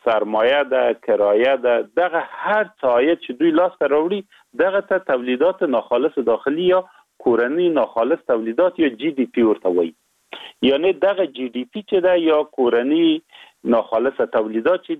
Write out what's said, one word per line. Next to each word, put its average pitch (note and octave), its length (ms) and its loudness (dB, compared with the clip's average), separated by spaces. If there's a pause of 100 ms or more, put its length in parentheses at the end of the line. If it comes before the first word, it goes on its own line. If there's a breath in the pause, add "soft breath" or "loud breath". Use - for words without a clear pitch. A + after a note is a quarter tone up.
سرمایه A2 580 2
ده، B2+ 320 0 (120)
کرایه G#2+ 480 2
ده، A#2+ 260 0 (160)
دغه E3 260 0 (200)
هر G#3 200 0
څه - 220 -10
عاید C3 320 2
چې - 220 -12
دوی E3 120 2
لاسته E3+ 360 0
راوړي، E3 340 -2 (340 soft breath)
دغه F#3 240 0
ته G3 180 -2
تولیدات C3+ 640 -2
ناخالص C3 560 -2
داخلي C#3 480 -2
یا F#3 140 4 (360 soft breath)
کورني C3+ 520 0
ناخالص B2+ 580 -2
تولیدات B2+ 520 0
یا D#3 80 2
جی C3 240 -6
ډی C3 140 -2
پی - 160 -2
ورته G#2 280 2
وایي. F2 240 0 (680 loud breath)
یعنی C#3+ 320 2
دغه F#3+ 320 -2
جی B2+ 220 -8
ډی B2+ 160 -8
پی G#3 180 -12
چې G3 180 -2
ده F3+ 160 4
یا D#3 280 2
کورني D3 800 0 (440 loud breath)
ناخالص A#2 560 0
تولیدات A2+ 640 -2
چې E3 160 -8